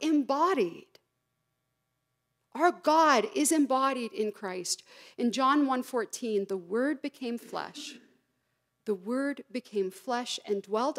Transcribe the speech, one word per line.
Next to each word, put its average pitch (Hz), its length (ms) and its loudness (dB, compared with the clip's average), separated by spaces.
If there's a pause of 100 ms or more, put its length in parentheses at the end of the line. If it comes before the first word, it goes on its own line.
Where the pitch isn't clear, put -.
embodied. 285 840 0 (1700)
Our 339 200 4
God 302 600 4
is 294 200 2
embodied 262 600 2
in 214 200 -2
Christ. 185 500 -8 (340)
In 240 140 0
John 269 380 4
one 254 160 -2
fourteen, 220 640 -4
the 196 80 -4
Word 233 440 -4
became 240 380 -8
flesh. - 560 -12 (920)
The 214 80 -2
Word 254 580 -6
became 196 400 -4
flesh - 520 -6
and 202 160 -2
dwelt 233 380 -2